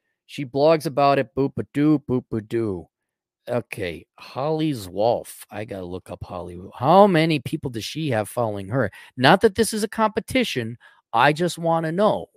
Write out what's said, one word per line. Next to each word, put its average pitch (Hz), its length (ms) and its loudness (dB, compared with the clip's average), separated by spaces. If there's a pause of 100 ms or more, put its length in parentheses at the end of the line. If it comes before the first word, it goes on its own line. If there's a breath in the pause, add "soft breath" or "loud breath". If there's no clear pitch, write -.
(260)
She - 180 -10
blogs 143 420 2
about 139 320 2
it. 135 160 -4
Boop-a-doo, 139 760 0
boop-a-doo. 113 800 -4 (600)
Okay, 95 580 -6 (120)
Holly 156 540 -4
Zwolf. 101 760 -2
I 104 140 -10
gotta 98 220 -10
look 90 240 -12
up 92 120 -12
Holly. 87 380 -12 (140)
How 180 320 8
many 160 320 2
people - 320 -6
does 117 140 -8
she 151 260 -6
have 107 180 -2
following 104 400 -6
her? 113 220 -2 (260 loud breath)
Not 143 240 6
that 208 140 4
this 220 180 -2
is 214 120 -2
a 214 40 -6
competition. 214 880 -2 (360 soft breath)
I 127 200 4
just 160 240 -2
wanna 165 360 -2
know, 165 440 0